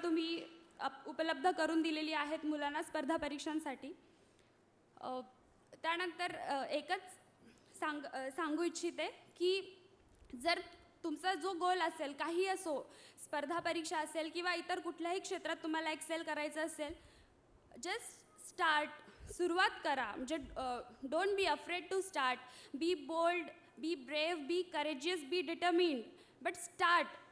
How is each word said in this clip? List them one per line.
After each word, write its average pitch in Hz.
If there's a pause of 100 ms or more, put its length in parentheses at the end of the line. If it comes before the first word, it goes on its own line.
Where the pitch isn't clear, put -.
तुम्ही 330 (360)
अप-, -
उपलब्ध 320
करून 320
दिलेली 311
आहेत 294
मुलांना 294
स्पर्धा 311
परीक्षांसाठी. 294 (1040)
अ, 254 (640)
त्यानंतर, 339
अ, 277
एकच 302 (800)
सांग-, 294
अ, 269
सांगू 311
इच्छिते 339
की - (540)
जर 339 (440)
तुमचा 339
जो 370
गोल 359
असेल, 320
काही 339
असो, 381 (320)
स्पर्धा 294
परीक्षा 330
असेल 311
किंवा 349
इतर 339
कुठल्याही 339
क्षेत्रात 330
तुम्हाला 320
एक्सेल 320
करायचं 302
असेल, 302 (600)
just 370 (320)
start, 302 (460)
सुरुवात 359 (140)
करा. 262
म्हणजे, 262
अ, 254 (260)
don't 339
be 392
afraid 320 (100)
to 381
start, 269 (440)
be 349
bold, 330 (420)
be 330
brave, 302
be 349 (100)
courageous, 302
be 349
determined, 339 (420)
but 311
start, 339 (260)